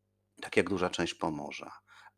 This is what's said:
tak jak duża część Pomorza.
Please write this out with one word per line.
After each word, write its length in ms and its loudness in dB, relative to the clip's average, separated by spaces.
tak 160 -2
jak 120 6
duża 200 2
część 240 0
Pomorza. 640 -6